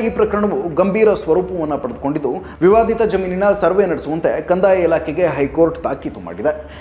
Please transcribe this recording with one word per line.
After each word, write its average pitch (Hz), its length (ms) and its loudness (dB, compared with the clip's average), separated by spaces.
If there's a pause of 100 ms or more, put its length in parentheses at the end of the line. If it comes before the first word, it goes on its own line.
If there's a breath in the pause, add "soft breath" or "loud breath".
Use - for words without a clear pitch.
ಈ - 40 0
ಪ್ರಕರಣವು 202 640 -2
ಗಂಭೀರ 196 400 2
ಸ್ವರೂಪವನ್ನ 165 600 -2
ಪಡೆದುಕೊಂಡಿದ್ದು, 139 580 -4 (280 loud breath)
ವಿವಾದಿತ 220 420 4
ಜಮೀನಿನ 185 420 0 (160)
ಸರ್ವೆ 185 260 2
ನಡೆಸುವಂತೆ 156 560 -2
ಕಂದಾಯ 185 400 2
ಇಲಾಖೆಗೆ 165 440 0
ಹೈಕೋರ್ಟ್ 147 580 0
ತಾಕೀತು 139 360 -6
ಮಾಡಿದೆ. 92 320 -4 (280 loud breath)